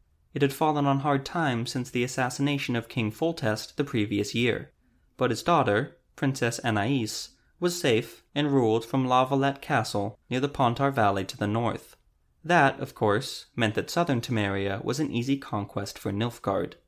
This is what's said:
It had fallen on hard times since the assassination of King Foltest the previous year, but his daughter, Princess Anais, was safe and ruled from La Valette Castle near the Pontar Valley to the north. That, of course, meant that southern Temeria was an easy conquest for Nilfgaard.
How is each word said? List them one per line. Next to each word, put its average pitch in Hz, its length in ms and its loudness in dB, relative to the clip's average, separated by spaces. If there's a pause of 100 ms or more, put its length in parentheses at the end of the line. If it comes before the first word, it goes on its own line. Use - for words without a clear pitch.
(320)
It 143 80 -4
had 139 140 2
fallen 147 320 2
on 139 140 2
hard 139 260 0
times 127 440 -2
since 127 200 -6
the 120 140 0
assassination 135 680 -2
of 117 140 -2
King 110 220 0
Foltest 131 680 -2
the 147 80 0
previous 104 500 -2
year, 117 380 0 (460)
but 123 120 2
his 110 120 -4
daughter, 135 560 2 (180)
Princess 131 480 -2
Anais, 113 640 0 (320)
was 175 180 -2
safe - 460 0 (100)
and 143 160 0
ruled 117 360 4
from 131 200 0
La 127 200 4
Valette 135 340 0
Castle 110 580 -2 (120)
near 127 100 0
the 139 80 0
Pontar 139 420 2
Valley 101 360 2
to - 100 -10
the 107 100 -2
north. 107 500 -2 (480)
That, 156 360 4
of - 140 -8
course, 110 600 0
meant 110 220 0
that 104 120 0
southern 170 320 2
Temeria 98 640 -2
was 127 140 -2
an 156 140 -2
easy 123 240 0
conquest 104 600 -6
for - 140 -6
Nilfgaard. 101 640 -2 (140)